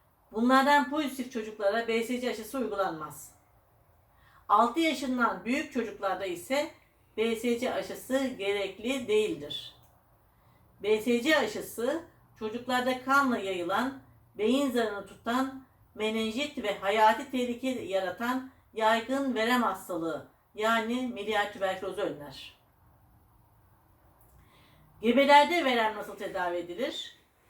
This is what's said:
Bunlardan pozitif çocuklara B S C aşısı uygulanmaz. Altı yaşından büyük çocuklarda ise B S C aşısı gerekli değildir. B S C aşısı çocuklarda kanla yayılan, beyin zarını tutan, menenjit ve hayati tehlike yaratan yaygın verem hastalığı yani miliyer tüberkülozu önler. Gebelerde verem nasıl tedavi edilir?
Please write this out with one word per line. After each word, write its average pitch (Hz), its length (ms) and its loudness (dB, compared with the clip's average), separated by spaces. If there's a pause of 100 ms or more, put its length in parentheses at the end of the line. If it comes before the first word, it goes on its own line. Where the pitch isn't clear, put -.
(320)
Bunlardan 262 580 6
pozitif 277 420 -4
çocuklara 220 560 -2
B 226 140 0
S 247 180 -4
C 247 100 -2
aşısı 220 280 -6
uygulanmaz. 190 760 -4 (1120)
Altı 220 320 6
yaşından 247 640 0
büyük 277 280 -2
çocuklarda 196 540 -4
ise 269 440 -2 (460)
B 226 200 0
S 240 220 0
C 233 160 -2
aşısı 196 520 -2
gerekli 202 840 -4
değildir. 190 680 -2 (1080)
B 214 180 4
S 240 220 2
C 302 140 4
aşısı 240 680 -2 (340)
çocuklarda 247 680 -2
kanla 269 340 4
yayılan, 196 640 -2 (360)
beyin 254 320 2
zarını 214 360 -2
tutan, 262 580 -4 (300)
menenjit 220 640 -2
ve 202 200 -4
hayati 220 520 4
tehlike 247 380 -2
yaratan 220 840 -2 (220)
yaygın 226 640 2
verem 233 280 2
hastalığı 165 680 -4 (260)
yani 226 520 0
miliyer 208 460 -2
tüberkülozu 190 480 -4
önler. 147 560 -8 (2500)
Gebelerde 285 600 6
verem 226 320 2
nasıl 202 200 -10
tedavi 180 400 -4
edilir? 175 600 -6 (320)